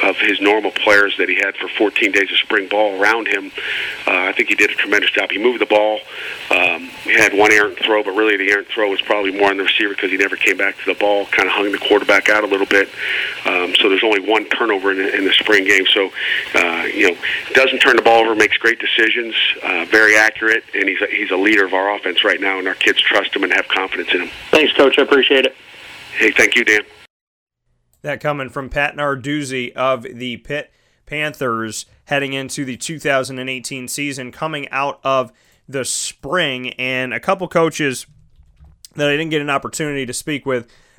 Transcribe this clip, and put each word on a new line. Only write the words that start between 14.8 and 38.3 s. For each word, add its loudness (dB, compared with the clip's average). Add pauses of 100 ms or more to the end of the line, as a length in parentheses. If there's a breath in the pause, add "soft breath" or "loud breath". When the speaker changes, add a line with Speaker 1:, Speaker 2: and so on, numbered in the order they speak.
Speaker 1:
in, 0
in 0
the 0
spring 4
game. 2
So, 2 (440 loud breath)
uh, 0
you 2
know, -2 (380 loud breath)
doesn't 4
turn 4
the 2
ball 6
over, 2
makes 2
great 0
decisions, 0 (280)
uh, -4
very 6
accurate, 2 (100)
and 0
he's -2
a, 0
he's -4
a 0
leader 4
of -2
our 2
offense 0
right 2
now, -2
and -4
our -4
kids 2
trust 0
him -2
and -2
have 0
confidence -4
in 0
him. -10 (200)
Speaker 2:
Thanks, 4
Coach. 6
I 6
appreciate 4
it. -6 (600)
Speaker 1:
Hey, 2
thank 2
you, 2
Dan. 2 (1200)
Speaker 3:
That -6
coming -4
from -10
Pat -2
Narduzzi -4
of -2
the -10
Pitt -10 (340)
Panthers -6 (200)
heading -2
into -6
the -8
two -10
thousand -2
and -8
eighteen -10
season, -8
coming -8
out -4
of 0 (360)
the -6
spring. -6
And -4
a -6
couple -2
coaches -2 (920)